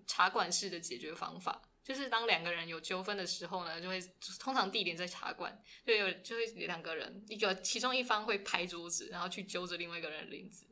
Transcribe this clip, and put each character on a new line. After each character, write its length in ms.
茶 220
馆 240
式 160
的 100
解 200
决 160
方 260
法， 240
就 80
是 140
当 180
两 160
个 100
人 140
有 140
纠 200
纷 160
的 80
时 220
候 180
呢， 160
就 80
会， 120
通 120
常 160
地 140
点 140
在 100
茶 260
馆， 240
就 80
有， 200
就 200
会 100
两 160
个 140
人， 320
一 80
个， 240
其 180
中 160
一 80
方 240
会 120
拍 280
桌 240
子， 180
然 120
后 80
去 160
揪 200
着 120
另 120
外 80
一 60
个 80
人 140
的 80
领 180
子， 220